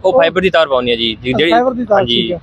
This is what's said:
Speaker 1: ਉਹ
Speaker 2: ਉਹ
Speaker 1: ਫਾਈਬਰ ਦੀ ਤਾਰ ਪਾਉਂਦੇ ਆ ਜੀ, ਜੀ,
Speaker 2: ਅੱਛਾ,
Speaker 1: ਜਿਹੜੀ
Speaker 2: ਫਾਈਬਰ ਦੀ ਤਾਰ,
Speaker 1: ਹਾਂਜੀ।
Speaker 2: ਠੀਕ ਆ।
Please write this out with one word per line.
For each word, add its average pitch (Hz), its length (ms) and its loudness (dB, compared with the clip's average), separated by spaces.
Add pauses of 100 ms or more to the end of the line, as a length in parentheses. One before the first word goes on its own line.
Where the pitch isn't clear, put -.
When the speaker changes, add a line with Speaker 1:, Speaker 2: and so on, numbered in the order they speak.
Speaker 1:
ਉਹ 185 80 2
Speaker 2:
ਉਹ 175 80 2
Speaker 1:
ਫਾਈਬਰ 165 200 0
ਦੀ 185 100 0
ਤਾਰ 165 180 2
ਪਾਉਂਦੇ 123 240 0
ਆ 117 40 2
ਜੀ, 113 260 -2
ਜੀ, 123 80 -4
Speaker 2:
ਅੱਛਾ, 127 80 -2
Speaker 1:
ਜਿਹੜੀ 160 120 2
Speaker 2:
ਫਾਈਬਰ 247 240 2
ਦੀ 240 100 -8
ਤਾਰ, 214 140 0
Speaker 1:
ਹਾਂਜੀ। 120 240 0
Speaker 2:
ਠੀਕ 113 100 -6
ਆ। 165 100 -8